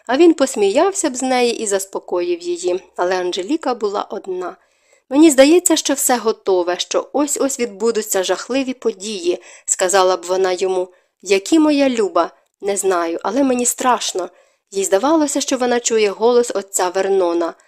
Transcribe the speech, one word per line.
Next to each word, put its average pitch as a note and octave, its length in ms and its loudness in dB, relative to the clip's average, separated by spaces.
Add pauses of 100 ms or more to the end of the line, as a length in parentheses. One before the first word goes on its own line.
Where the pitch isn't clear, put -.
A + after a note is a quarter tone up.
а B3 100 -2
він E4 180 6
посміявся C#4 760 0
б B3 60 -10
з B3+ 60 -8
неї B3 400 0
і A3 40 -6
заспокоїв F3+ 720 -4
її. F3 400 -4 (160)
Але F#3 240 -2
Анжеліка G3 540 -4
була G#3 360 -4
одна. F#3 460 -10 (540)
"Мені D4+ 200 6
здається, D4+ 460 6
що D4 180 -2
все C4 220 0
готове, F#3+ 600 0
що - 340 -4
ось-ось C4+ 480 -2
відбудуться G#3 640 -2
жахливі B3 520 -2
події", F#3 680 -4 (240)
сказала F#3 500 2
б E3+ 80 -8
вона F#3 280 0
йому. F#3 360 -2 (340)
"Які, G3 360 2
моя C#4+ 300 4
люба?" F3+ 420 0 (300)
"Не G3+ 160 -4
знаю, E3+ 460 -2
але A3+ 200 0
мені B3 240 0
страшно". A#3 640 -2 (400)
Їй G3 140 -4
здавалося, C#4 560 0
що C4+ 160 -2
вона A#3+ 240 0
чує A3 300 0
голос A#3 440 2
отця G3 340 -4
Вернона. F3 640 0 (140)